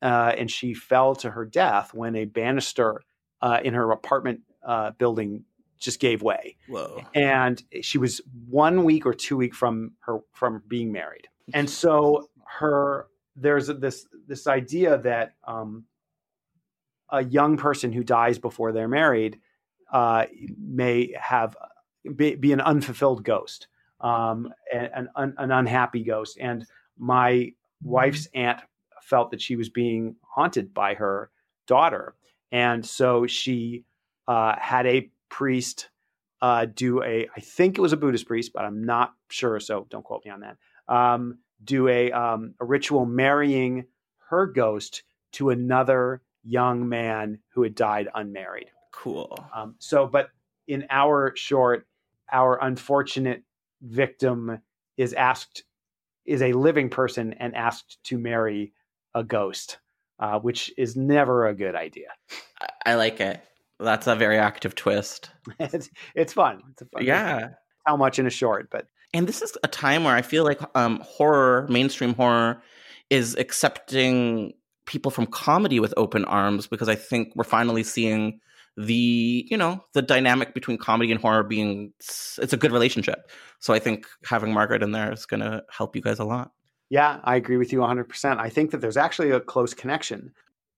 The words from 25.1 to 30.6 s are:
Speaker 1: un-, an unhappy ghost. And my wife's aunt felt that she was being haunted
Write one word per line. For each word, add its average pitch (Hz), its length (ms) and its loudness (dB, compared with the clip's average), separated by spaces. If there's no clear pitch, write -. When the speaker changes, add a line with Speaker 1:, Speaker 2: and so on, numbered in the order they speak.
Speaker 1:
un-, 139 220 -4
an 135 140 -4
unhappy 123 520 0
ghost. 110 360 -6
And 120 260 -8
my 123 540 2
wife's 135 500 0
aunt 123 280 -2
felt 120 300 0
that - 100 -8
she - 140 -6
was 113 140 -4
being 113 540 -2
haunted 135 500 -2